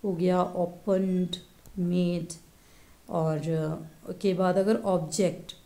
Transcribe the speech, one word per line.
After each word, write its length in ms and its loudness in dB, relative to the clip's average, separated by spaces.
हो 100 0
गया, 300 2
opened, 920 0
made, 480 0
और, 280 0
अ, 40 -8
के 220 0
बाद 220 2
अगर 200 4
object 800 -2